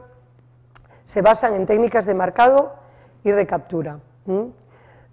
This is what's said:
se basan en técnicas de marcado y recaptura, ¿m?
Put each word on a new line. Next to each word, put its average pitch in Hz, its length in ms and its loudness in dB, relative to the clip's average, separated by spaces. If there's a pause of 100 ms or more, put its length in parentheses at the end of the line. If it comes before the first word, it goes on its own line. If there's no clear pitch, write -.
(1040)
se - 160 -4
basan 220 320 2
en 190 120 -4
técnicas 220 400 0
de 202 80 -2
marcado 240 600 2 (500)
y 202 80 0
recaptura, 165 680 -4 (280)
¿m? 202 200 -4 (640)